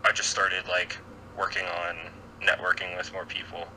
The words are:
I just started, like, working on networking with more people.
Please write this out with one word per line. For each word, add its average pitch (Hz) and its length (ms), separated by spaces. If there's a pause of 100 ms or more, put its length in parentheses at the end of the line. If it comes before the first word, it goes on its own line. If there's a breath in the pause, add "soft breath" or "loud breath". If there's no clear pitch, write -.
I 107 80
just - 200
started, 92 360
like, 90 300 (400)
working 95 280
on 87 320 (440)
networking 92 560
with - 160
more 92 120
people. 87 520